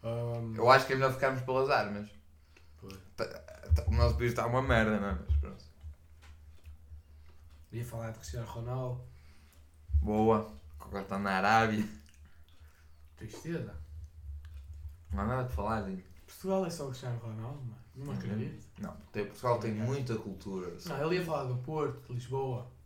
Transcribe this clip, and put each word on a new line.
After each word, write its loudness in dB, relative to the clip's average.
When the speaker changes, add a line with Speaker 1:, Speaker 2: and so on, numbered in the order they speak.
Speaker 1:
Ahm. -4
Speaker 2:
Eu 6
acho 10
que 0
é 2
melhor 4
ficarmos 0
pelas 2
armas. 0
Speaker 1:
Pois. -14
Speaker 2:
Pa-, -6
o 2
nosso 8
país 2
está 0
uma 4
merda, 6
não 0
é? -2
Mas 6
pronto. -2
Speaker 1:
Ia -6
falar -8
de -10
Cristiano -8
Ronaldo. -4
Speaker 2:
Boa. 6
Que -16
agora -6
está -4
na 0
Arábia. 6
Speaker 1:
Tristeza. -8
Speaker 2:
Não 0
há 0
nada 0
que -6
falar, -2
Dino. -6
Speaker 1:
Portugal -2
é -4
só -6
Cristiano -6
Ronaldo, -8
mano. -10
Não -10
me -6
Speaker 2:
Uhum. -4
Speaker 1:
acredito. -6
Speaker 2:
Não, -10
tem, -4
Portugal 0
tem -2
Speaker 1:
Obrigado. 0
Speaker 2:
muita -2
cultura, -6
Speaker 1:
Não, -2
ele 2
ia -2
falar -2
do -2
Porto, -4
de -10
Lisboa. -4